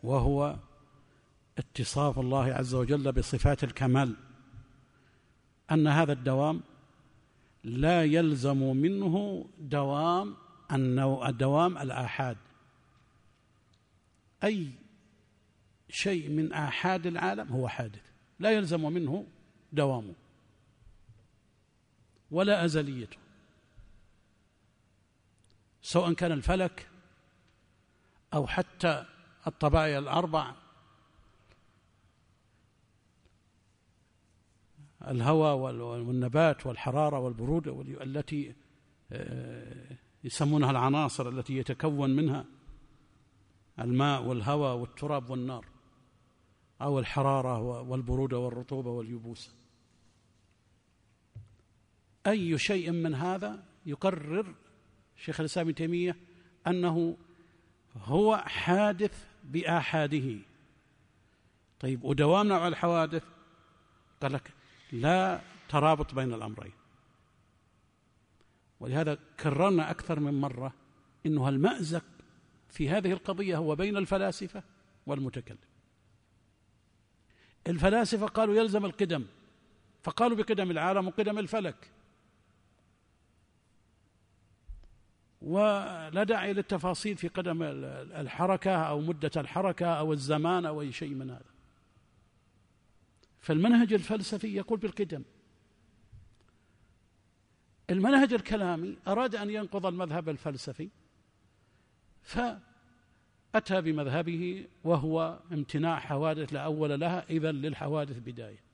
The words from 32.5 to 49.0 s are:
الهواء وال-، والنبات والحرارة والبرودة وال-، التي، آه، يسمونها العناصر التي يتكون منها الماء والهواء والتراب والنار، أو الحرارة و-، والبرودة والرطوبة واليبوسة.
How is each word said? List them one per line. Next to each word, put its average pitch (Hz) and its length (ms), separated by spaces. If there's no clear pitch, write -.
الهواء 143 480
وال-، 127 260
والنبات 123 840
والحرارة 139 540
والبرودة 127 520
وال-، 135 300
التي، 139 540
آه، 123 840
يسمونها 143 480
العناصر 135 580
التي 131 280
يتكون 139 520
منها 139 360
الماء 127 440
والهواء 127 520
والتراب 127 540
والنار، 127 360
أو 139 180
الحرارة 131 600
و-، 123 320
والبرودة 127 460
والرطوبة 123 520
واليبوسة. 117 600